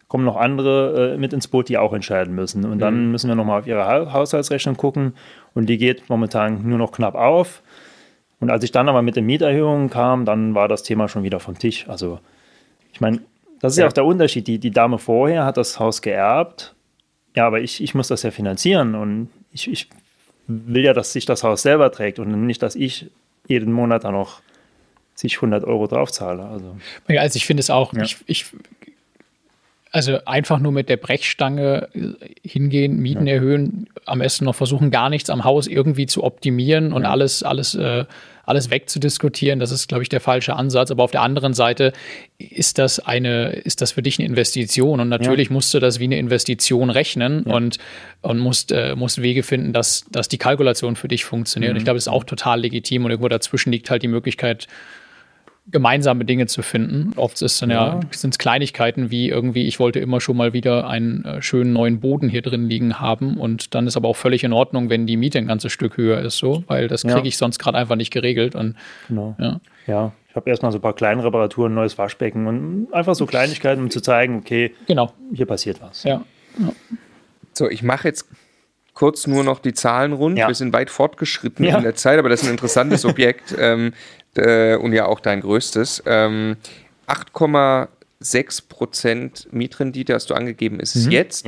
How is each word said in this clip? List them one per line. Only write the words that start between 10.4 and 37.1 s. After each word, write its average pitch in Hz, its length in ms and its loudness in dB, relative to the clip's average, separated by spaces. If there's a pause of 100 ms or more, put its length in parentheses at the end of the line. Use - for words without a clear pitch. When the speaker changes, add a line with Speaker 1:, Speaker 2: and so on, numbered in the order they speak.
Speaker 1:
war 101 120 4
das 104 160 -2
Thema 107 260 0
schon 101 140 -4
wieder 95 160 -4
vom 92 180 -12
Tisch. - 320 -4
Also, 90 300 -8 (760)
ich - 80 -6
meine, 113 180 2 (400)
das 135 140 0
ist 156 60 2
ja 180 40 8
Speaker 2:
Ja. 151 60 6
Speaker 1:
auch - 40 -2
der 139 120 4
Unterschied. 160 420 2
Die, 113 120 -2
die 117 120 -2
Dame 117 260 4
vorher 139 480 2
hat 131 120 0
das - 220 -2
Haus 110 220 0
geerbt. 107 720 0 (640)
Ja, 117 100 4
aber 113 140 2
ich, - 240 -6
ich - 100 -6
muss 135 140 0
das - 160 -2
ja 107 80 -2
finanzieren 110 640 0
und 107 340 -4 (220)
ich, - 180 -10
ich - 200 -8 (580)
will 117 380 -2
ja, 135 80 8
dass 113 180 0
sich - 140 -4
das - 180 0
Haus 107 200 0
selber 143 280 6
trägt 104 280 -6
und 107 260 -2
nicht, 117 180 -2
dass - 120 -4
ich - 340 -6 (380)
jeden 117 260 0
Monat 117 300 2
dann 101 100 -4
noch 98 280 -6 (760)
zig - 260 -4
hundert 107 220 0
Euro 107 240 0
draufzahle. 98 560 -4
Also. 98 320 -14 (320)
Speaker 3:
Ja, 147 140 4
also 147 160 -2
ich - 100 -4
finde 139 140 2
es - 100 -2
auch, 131 220 2
Speaker 1:
Ja. 113 100 -2
Speaker 3:
ich, - 140 -6 (100)
ich, - 180 -4 (1500)
also 135 340 0
einfach 147 340 0
nur 143 120 2
mit 139 180 -2
der 127 80 2
Brechstange, 139 960 -2
äh, - 200 -6 (340)
hingehen, 139 520 2
Mieten 131 260 0
Speaker 1:
Ja. 139 100 2
Speaker 3:
erhöhen, 143 520 0 (180)
am 127 140 -4
besten 135 260 0
noch 127 100 0
versuchen, 135 360 2
gar 127 180 2
nichts 147 200 -4
am 120 140 -2
Haus 139 240 4
irgendwie 139 380 0
zu - 180 -2
optimieren 139 720 2
und 131 100 0
Speaker 1:
Ja. 143 80 0